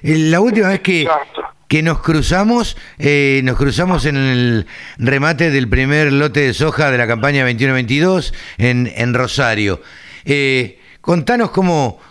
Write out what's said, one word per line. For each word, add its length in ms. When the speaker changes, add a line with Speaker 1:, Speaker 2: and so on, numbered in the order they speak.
Speaker 1:
La 400
última 280
vez 100
que, 240
Speaker 2:
Exacto. 400
Speaker 1:
que 160
nos 160
cruzamos, 760
eh, 460
nos 120
cruzamos 500
en 120
el 500
remate 540
del 180
primer 420
lote 280
de 160
soja 340
de 80
la 80
campaña 380
veintiuno 320
veintidós 580
en, 380
en 180
Rosario. 680
Eh, 540
contanos 500
cómo, 480